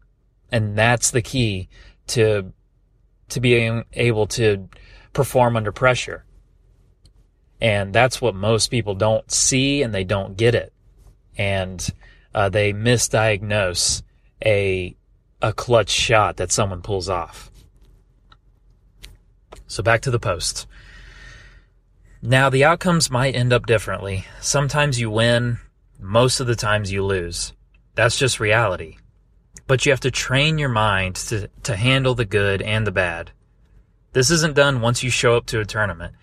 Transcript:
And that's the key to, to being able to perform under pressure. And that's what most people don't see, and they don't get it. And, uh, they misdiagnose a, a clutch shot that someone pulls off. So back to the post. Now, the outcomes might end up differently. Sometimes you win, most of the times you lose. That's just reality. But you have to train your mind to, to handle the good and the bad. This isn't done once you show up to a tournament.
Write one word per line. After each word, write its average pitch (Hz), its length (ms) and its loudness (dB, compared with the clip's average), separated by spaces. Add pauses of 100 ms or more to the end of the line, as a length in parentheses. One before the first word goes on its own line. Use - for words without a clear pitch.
(520)
And 107 260 0
that's 117 340 2
the 120 100 0
key 101 480 -4 (380)
to, 104 460 0 (760)
to - 100 -6
being 117 540 2
able 110 340 2
to 101 420 0 (440)
perform 123 440 2
under 104 140 -2
pressure. 120 540 -2 (1400)
And 101 320 0
that's 120 280 4
what 110 140 0
most 107 360 0
people 104 240 -2
don't 110 340 0
see, 139 540 0
and 113 100 -4
they 95 120 -2
don't 98 320 -4
get 113 180 2
it. 85 160 -4 (640)
And, 95 480 -4 (480)
uh, 101 160 2
they 104 240 2
misdiagnose 107 1300 0 (420)
a, 98 520 0 (460)
a 110 120 0
clutch 113 360 2
shot 104 480 2
that 92 160 -4
someone 98 280 -2
pulls 95 280 -6
off. - 420 -8 (2250)
So - 160 -8
back 113 180 2
to 131 100 -4
the 117 80 0
post. - 480 -6 (1500)
Now, 131 280 4
the 135 140 4
outcomes 170 480 2
might 127 240 0
end 123 160 2
up 120 140 2
differently. 98 600 -2 (160)
Sometimes 143 580 0
you 110 120 -2
win, 120 480 2 (400)
most 113 400 2
of 127 80 -4
the 117 80 0
times 104 360 -2
you 98 120 -2
lose. 90 500 -4 (400)
That's 117 240 2
just 127 220 0
reality. 104 580 0 (680)
But 131 180 0
you 143 60 4
have 127 100 2
to 127 100 -2
train 151 460 0
your 147 120 -2
mind 98 460 0
to, 107 340 -6 (140)
to 110 120 -4
handle 131 400 2
the 120 100 -2
good 98 360 0
and 107 260 -2
the 98 40 -2
bad. 85 400 -4 (800)
This 131 180 2
isn't 156 240 0
done 139 260 4
once 120 220 0
you 127 60 -4
show 120 260 2
up 120 120 -2
to 113 120 -4
a 104 60 -4
tournament. 90 560 -6